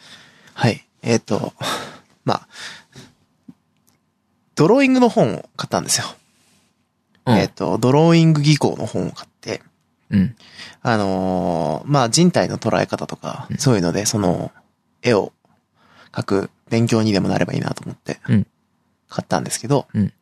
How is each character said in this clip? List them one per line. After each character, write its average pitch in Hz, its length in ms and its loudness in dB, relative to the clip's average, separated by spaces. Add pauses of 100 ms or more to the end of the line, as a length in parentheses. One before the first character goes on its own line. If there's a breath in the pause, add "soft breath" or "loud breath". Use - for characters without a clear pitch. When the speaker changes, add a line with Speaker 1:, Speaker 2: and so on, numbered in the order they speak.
(540 loud breath)
Speaker 1:
は - 160 0
い。 - 160 -6 (160)
え 117 140 0
ー - 20 2
っ - 20 0
と、 - 320 -4 (720 loud breath)
ま 120 100 0
あ、 - 140 -8 (2000 loud breath)
ド 147 140 2
ロ 240 100 6
ー 285 40 4
イ 269 60 4
ン 262 60 4
グ 254 60 4
の 247 80 6
本 139 260 2
を - 220 -12
買 - 100 -8
っ - 20 -14
た 92 120 0
ん - 40 -8
で - 60 -6
す - 100 0
よ。 - 60 -6 (1200)
Speaker 2:
う 127 60 2
ん。 110 60 4
Speaker 1:
え 98 60 2
ー 92 40 -6
っ - 40 -12
と、 92 260 -4
ド 123 140 4
ロ 160 180 6
ー 165 40 6
イ 165 100 6
ン 160 80 6
グ 151 100 2
技 147 160 4
巧 101 180 0
の - 100 -6
本 92 220 -4
を - 40 -10
買 - 140 -18
っ - 20 -20 (120)
て、 - 220 -10 (480)
Speaker 2:
う 107 80 0
ん。 107 180 0 (460 loud breath)
Speaker 1:
あ 120 140 0
の 92 920 -2
ー、 - 40 -4
ま 143 140 4
あ、 117 60 -2
人 170 200 4
体 98 180 0
の 101 100 -6
捉 101 240 0
え 98 40 0
方 - 200 -6
と - 100 -12
か、 - 340 -12
Speaker 2:
う - 40 -8
ん。 - 20 -6
Speaker 1:
そ 131 160 2
う 110 40 4
い - 20 2
う 87 40 0
の 85 100 0
で、 98 140 -2
そ 110 120 -2
の、 92 340 -2 (500)
絵 120 120 2
を 95 180 0 (800 soft breath)
描 - 100 -8
く 98 280 -2 (180)
勉 117 180 2
強 113 160 2
に 110 100 2
で 95 80 2
も 95 80 -2
な 98 100 0
れ - 80 0
ば - 80 -8
い - 40 -2
い - 20 -4
な - 140 -6
と - 100 -16
思 - 100 -12
っ - 20 -20
て、 - 320 -12
Speaker 2:
う 123 80 2
ん。 95 100 0 (640)
Speaker 1:
買 - 160 -8
っ - 20 -20
た - 140 -2
ん 64 40 -10
で - 60 -10
す - 100 -6
け 113 80 -12
ど、 139 260 0
Speaker 2:
う 110 60 0
ん。 95 220 0